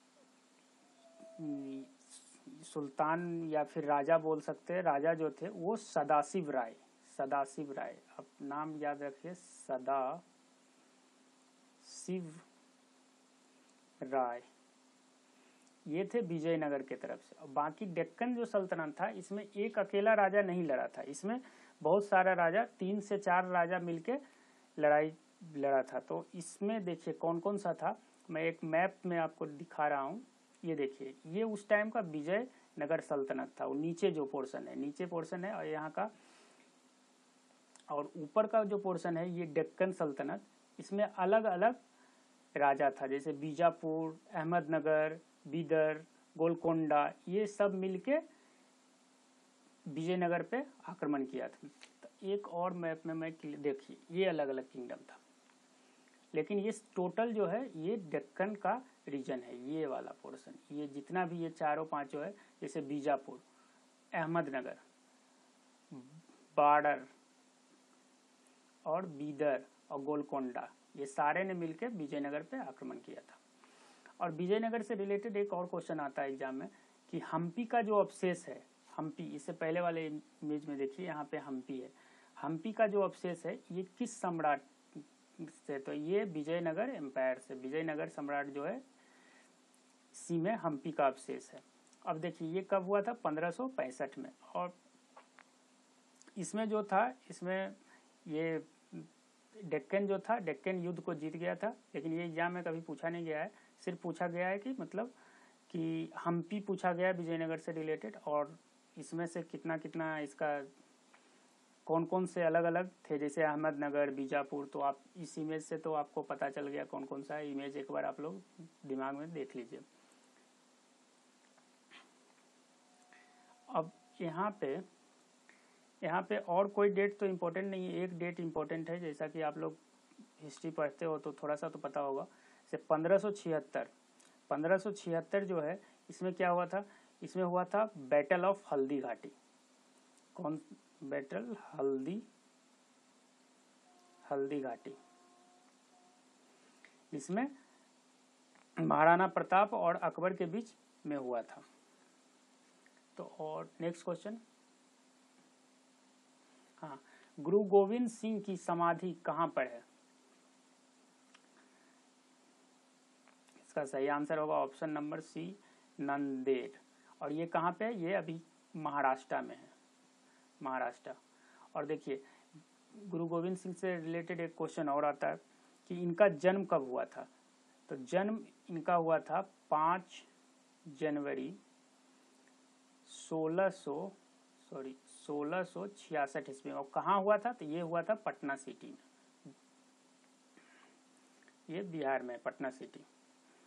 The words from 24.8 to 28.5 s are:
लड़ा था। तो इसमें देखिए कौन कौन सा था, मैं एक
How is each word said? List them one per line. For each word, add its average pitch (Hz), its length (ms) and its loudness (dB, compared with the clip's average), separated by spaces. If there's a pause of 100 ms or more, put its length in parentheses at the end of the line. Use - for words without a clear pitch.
लड़ा 139 280 4
था। 131 180 -4
तो 165 240 -4 (100)
इसमें 202 500 -4
देखिए 170 300 -4
कौन 170 240 0
कौन 202 180 0
सा 180 160 0
था, 170 240 -2 (320)
मैं 160 140 -2
एक 165 200 0